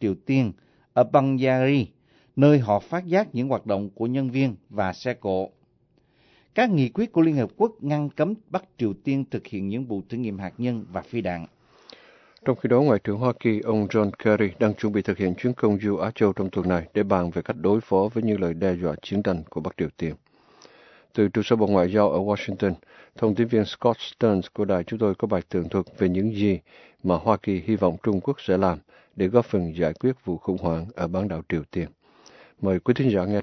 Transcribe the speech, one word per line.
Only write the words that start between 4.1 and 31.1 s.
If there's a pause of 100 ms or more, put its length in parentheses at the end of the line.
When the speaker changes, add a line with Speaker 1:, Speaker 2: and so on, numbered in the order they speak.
Speaker 1:
viên (140)
và
xe
cộ. (1040)
Các
nghị
quyết
của
Liên
Hợp
Quốc (100)
ngăn
cấm (160)
Bắc (140)
Triều
Tiên
thực
hiện
những
vụ
thử
nghiệm
hạt
nhân
và
phi
đạn. (1000)
Speaker 2:
Trong
khi
đó,
Ngoại
trưởng
Hoa
Kỳ,
ông
John (120)
Kerry (100)
đang
chuẩn
bị
thực
hiện
chuyến
công
du
Á
Châu
trong
tuần
này
để
bàn
về
cách
đối
phó
với
những
lời
đe
dọa
chiến
tranh
của
Bắc
Triều
Tiên. (1000)
Từ
trụ
sở
Bộ
Ngoại
giao
ở
Washington, (440)
thông
tin
viên
Scott
Stearns
của
đài
chúng
tôi
có
bài
tường
thuật (120)
về
những
gì (440)
mà
Hoa
Kỳ
hy
vọng
Trung
Quốc
sẽ
làm (380)
để
góp
phần
giải
quyết
vụ
khủng
hoảng (100)
ở
bán